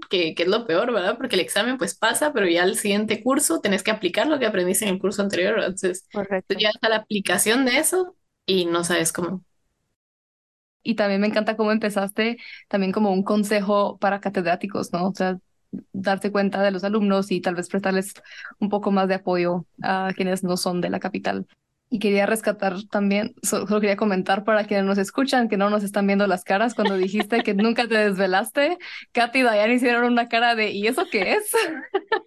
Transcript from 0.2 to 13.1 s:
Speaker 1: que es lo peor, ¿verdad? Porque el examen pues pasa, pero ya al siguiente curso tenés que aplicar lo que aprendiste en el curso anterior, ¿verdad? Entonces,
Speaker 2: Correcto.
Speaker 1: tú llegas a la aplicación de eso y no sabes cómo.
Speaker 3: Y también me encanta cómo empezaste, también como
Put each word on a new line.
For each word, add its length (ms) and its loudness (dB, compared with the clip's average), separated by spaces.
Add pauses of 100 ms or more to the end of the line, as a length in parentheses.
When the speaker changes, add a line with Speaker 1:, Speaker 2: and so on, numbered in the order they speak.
Speaker 1:
que 80 0
es 60 0
lo 160 0
peor, 280 0
¿verdad? 240 -2
Porque 180 -4
el 60 2
examen 360 -2
pues 180 -6
pasa, 380 0
pero 140 0
ya 160 2
al 140 2
siguiente 460 -2
curso 380 0
tenés 220 0
que 80 -2
aplicar 360 -2
lo 120 0
que 60 0
aprendiste 400 0
en 100 0
el 40 -6
curso 220 -2
anterior, 340 0
¿verdad? 160 0
Entonces, 400 -4
Speaker 2:
Correcto. 360 -4
Speaker 1:
tú 80 -2
llegas 260 0
a 80 2
la 80 2
aplicación 680 0
de 120 2
eso 380 0 (300)
y 200 2
no 180 0
sabes 300 0
cómo. 300 -4 (1400)
Speaker 3:
Y 120 0
también 260 2
me 60 2
encanta 300 0
cómo 140 2
empezaste, 680 -2 (300)
también 240 0
como 200 2